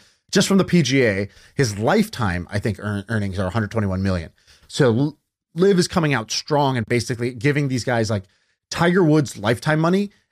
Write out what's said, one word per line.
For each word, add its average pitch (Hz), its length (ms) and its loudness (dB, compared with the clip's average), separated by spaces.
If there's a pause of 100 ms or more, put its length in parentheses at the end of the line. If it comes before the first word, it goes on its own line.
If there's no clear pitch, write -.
(300)
just 196 160 2
from 196 120 4
the 180 60 4
P 180 180 2
G 131 240 2
A, 101 220 -2 (260)
his 107 240 -2
lifetime, 110 720 0
I 107 80 -4
think, 107 220 -4
earn-, 101 280 -6
earnings 101 300 -4
are 98 80 -2
a 92 40 -4
hundred 104 200 -2
twenty-one 95 320 -2
million. 90 280 -2 (380)
So 123 260 2
L-, 143 240 -2 (360)
Liv 185 240 4
is 175 100 2
coming 156 240 0
out 120 180 -4
strong 143 460 0
and 117 100 -2
basically 120 460 -2
giving 139 360 -2
these 127 140 -4
guys, 117 280 0
like, 101 140 -4 (460)
Tiger 180 320 2
Woods' 151 360 2
lifetime 117 420 0
money 190 300 0 (220)